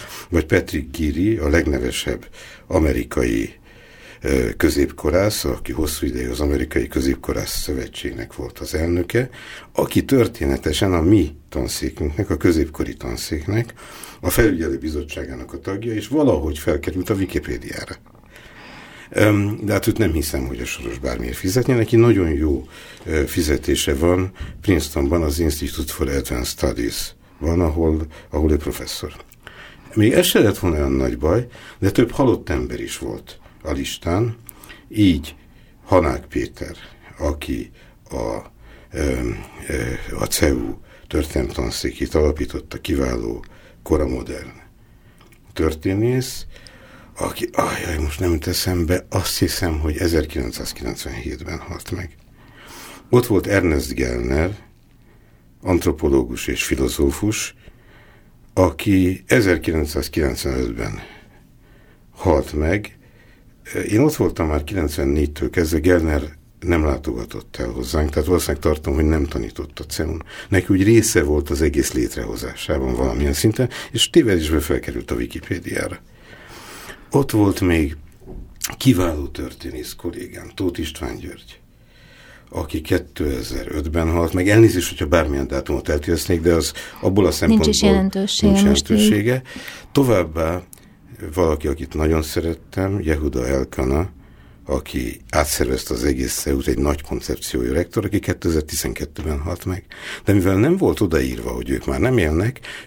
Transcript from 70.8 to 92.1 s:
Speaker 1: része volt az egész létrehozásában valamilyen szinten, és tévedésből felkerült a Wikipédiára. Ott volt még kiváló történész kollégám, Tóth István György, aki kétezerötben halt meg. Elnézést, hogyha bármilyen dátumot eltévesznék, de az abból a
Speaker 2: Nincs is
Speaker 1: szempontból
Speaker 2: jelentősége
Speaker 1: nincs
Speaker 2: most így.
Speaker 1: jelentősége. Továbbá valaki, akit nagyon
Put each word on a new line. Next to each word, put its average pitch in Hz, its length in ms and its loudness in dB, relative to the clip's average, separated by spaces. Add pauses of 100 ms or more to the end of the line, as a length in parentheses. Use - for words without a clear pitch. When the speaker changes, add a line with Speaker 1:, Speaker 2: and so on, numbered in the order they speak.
Speaker 1:
része 104 400 6
volt 73 280 0
az 73 120 0
egész 69 300 2
létrehozásában 60 1000 -4
valamilyen 65 380 0
szinten, 113 360 2 (240)
és - 180 0
tévedésből 82 500 4
felkerült - 500 -4
a - 40 -4
Wikipédiára. - 840 -6 (1120)
Ott 139 200 2
volt 101 300 4
még 80 360 2 (800)
kiváló 87 500 2
történész - 720 -10
kollégám, - 580 -12
Tóth 90 260 -2
István 64 360 -8
György, - 440 -16 (880)
aki 80 300 -6
kétezerötben 76 1300 -2
halt 82 220 2
meg. 92 160 2
Elnézést, 104 400 6
hogyha - 180 -4
bármilyen 73 400 2
dátumot 69 420 -4
eltévesznék, 82 520 0
de 85 140 6
az 78 180 2 (280)
abból 95 260 4
a - 60 4 (140)
Speaker 2:
Nincs 220 200 6
is 214 100 4
Speaker 1:
szempontból 208 120 4
Speaker 2:
jelentősége 196 640 4
Speaker 1:
nincs 196 120 6
Speaker 2:
most - 260 4
így. - 60 6
Speaker 1:
jelentősége. 107 460 4 (500)
Továbbá 87 720 2 (720)
valaki, 80 320 2
akit 71 280 -4
nagyon 78 280 2